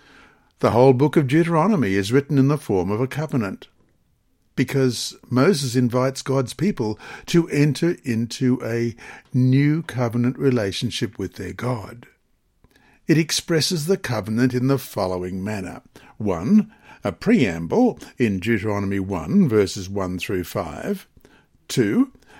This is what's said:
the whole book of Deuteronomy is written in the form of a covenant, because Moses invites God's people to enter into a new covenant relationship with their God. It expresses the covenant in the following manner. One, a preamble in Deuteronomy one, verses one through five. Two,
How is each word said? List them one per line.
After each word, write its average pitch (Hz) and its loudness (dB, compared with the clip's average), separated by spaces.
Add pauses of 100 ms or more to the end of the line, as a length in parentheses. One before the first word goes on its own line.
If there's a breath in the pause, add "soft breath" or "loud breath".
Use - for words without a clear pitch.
(600 soft breath)
the 113 2
whole 131 6
book 143 2
of 147 4
Deuteronomy 165 2
is 98 0
written 139 2
in 131 6
the 147 2
form 95 0
of 107 -2
a 131 -2
covenant, 135 -4 (880)
because 131 -2 (140)
Moses 135 2
invites 127 0
God's 135 -2
people 123 -4 (300 loud breath)
to 170 2
enter 151 2
into 123 0
a 117 -2 (360 loud breath)
new 139 4
covenant 120 -2
relationship 113 -2
with 92 -6
their 92 -10
God. 117 -8 (1000 soft breath)
It 160 4
expresses 160 -2
the 190 0
covenant 120 -2
in 127 0
the 135 2
following 92 -6
manner. 101 -8 (340 loud breath)
One, 107 2 (300 loud breath)
a 101 -2
preamble 131 0 (180 loud breath)
in 104 2
Deuteronomy 101 -2
one, 98 0
verses 104 2
one 95 -4
through 90 -4
five. 101 -6 (600 soft breath)
Two, 135 2 (280 soft breath)